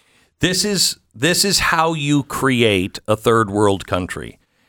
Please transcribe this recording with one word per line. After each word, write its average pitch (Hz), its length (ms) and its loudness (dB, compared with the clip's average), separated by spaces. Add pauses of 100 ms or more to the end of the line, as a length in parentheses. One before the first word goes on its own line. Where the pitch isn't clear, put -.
(400)
This 180 260 0
is, 202 320 -2 (160)
this 165 280 0
is 196 180 0
how 165 340 0
you 143 300 0
create 113 720 0 (100)
a 107 80 2
third 113 320 2
world 101 380 0
country. 87 520 -6 (300)